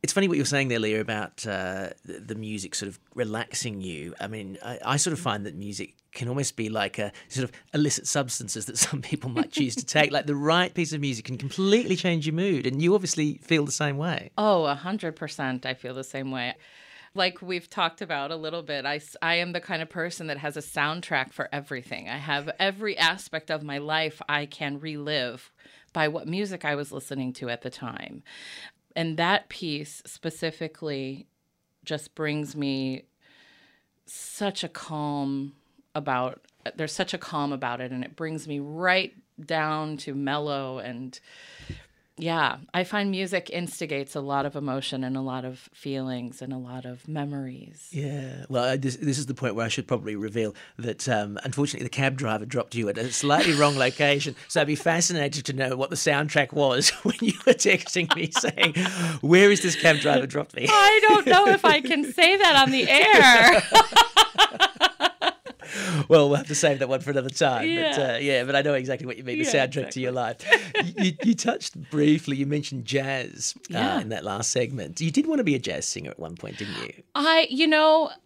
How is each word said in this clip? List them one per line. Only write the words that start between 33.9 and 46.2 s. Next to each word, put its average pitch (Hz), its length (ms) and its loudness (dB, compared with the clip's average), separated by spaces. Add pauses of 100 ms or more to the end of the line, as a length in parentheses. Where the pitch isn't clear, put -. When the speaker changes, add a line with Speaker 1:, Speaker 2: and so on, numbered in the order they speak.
Speaker 2:
such - 580 -8
a 156 40 -10
calm 143 840 -6 (420)
about, 127 460 -4 (340)
there's 156 180 -6
such 185 220 -4
a 175 40 -8
calm 143 340 -4
about 127 280 -6
it, 127 120 -8
and 127 120 -6
it - 120 -14
brings 160 320 -8
me 147 100 -6
right 175 560 -2 (300)
down 156 540 -4
to 143 180 -10
mellow 139 600 -4
and, 123 400 -12 (1000)
yeah, 156 420 -2 (140)
I 180 120 0
find 202 260 -2
music 185 400 -4
instigates 151 640 -6
a 151 60 -6
lot 139 260 -2
of 139 80 -6
emotion 135 480 -6
and 131 140 -4
a 131 40 -4
lot 131 240 -6
of 127 300 -14
feelings 131 680 -8